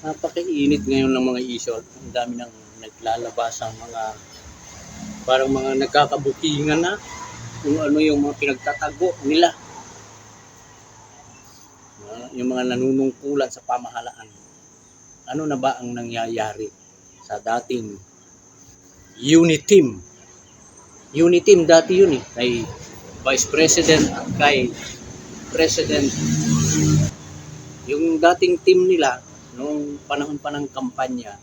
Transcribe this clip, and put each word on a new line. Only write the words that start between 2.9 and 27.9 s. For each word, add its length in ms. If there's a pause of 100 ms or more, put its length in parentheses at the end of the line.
ang 140
mga, 260 (1200)
parang 260
mga 300
nagkakabukingan 1000
na 200 (640)
kung 160
ano 200
yung 220
mga 160
pinagtatago 840
nila. 320 (2500)
Ah, 260
yung 200
mga 240
nanunungkulan 720
sa 160
pamahalaan. 640 (1000)
Ano 160
na 120
ba 240
ang 120
nangyayari 760 (540)
sa 180
dating 560 (1200)
unit 460
team? 360 (1120)
Unit 340
team 200
dati 320
yun 160
eh, 120 (120)
kay 160 (680)
Vice 300
President 580
at 200 (120)
kay 320 (800)
President. 560 (1800)
Yung 400